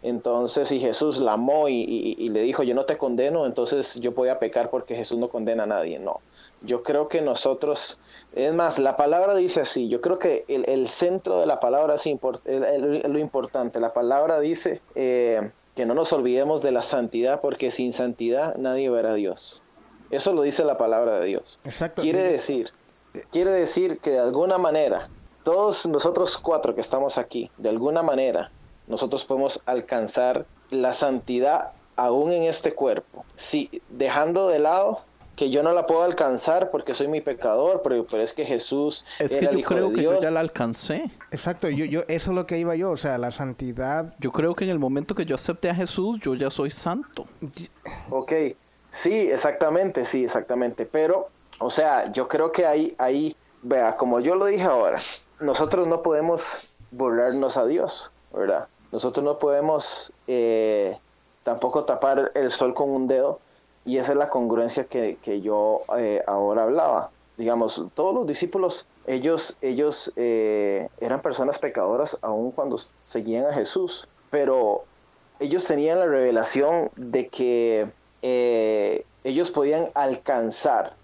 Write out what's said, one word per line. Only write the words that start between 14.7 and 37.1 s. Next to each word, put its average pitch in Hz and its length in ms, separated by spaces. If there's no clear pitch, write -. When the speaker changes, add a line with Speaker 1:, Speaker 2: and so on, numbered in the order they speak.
Speaker 1:
eh, 120 560
que - 100
no 117 100
nos 160 180
olvidemos 135 500
de 143 100
la 120 100
santidad, 123 580
porque 131 320
sin 123 200
santidad 123 640
nadie 131 340
verá 113 220
a - 20
Dios. 98 480
Eso 160 220
lo 160 100
dice 143 220
la 147 140
palabra 113 400
de 90 80
Dios. - 380
Speaker 2:
Exacto. 160 380
Speaker 1:
Quiere 160 180
Speaker 2:
Mire. 185 120
Speaker 1:
decir, 123 380
quiere 180 180
decir 180 480
que - 120
de 131 100
alguna 151 380
manera, 151 500
todos 190 440
nosotros 170 520
cuatro 151 380
que - 40
estamos 135 380
aquí, 113 380
de 110 120
alguna 135 340
manera, 131 480
nosotros 127 380
podemos 135 400
alcanzar 123 800
la 127 240
santidad 131 760
aún 127 380
en 170 120
este 160 300
cuerpo. - 500
Si, - 540
dejando 151 580
de 160 120
lado 190 400
que 139 140
yo 143 120
no 160 120
la 175 120
puedo 165 180
alcanzar 170 680
porque 139 240
soy 143 120
muy 151 140